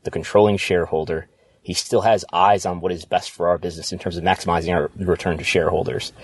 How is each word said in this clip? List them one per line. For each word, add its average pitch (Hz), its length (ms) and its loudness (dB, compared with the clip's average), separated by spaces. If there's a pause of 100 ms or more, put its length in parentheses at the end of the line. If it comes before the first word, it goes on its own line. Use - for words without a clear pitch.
the - 80 -8
controlling 104 460 4
shareholder. 80 720 -2 (320)
He 90 120 -8
still - 280 -2
has 107 320 2
eyes 95 320 4
on 90 160 -4
what 90 100 -2
is 85 140 -8
best - 260 -2
for 85 160 -2
our 87 100 4
business 82 360 -8
in 87 60 -8
terms 87 180 -6
of 80 60 -6
maximizing 87 500 0
our 76 240 0
return 90 400 0
to - 60 -10
shareholders. - 680 0 (120)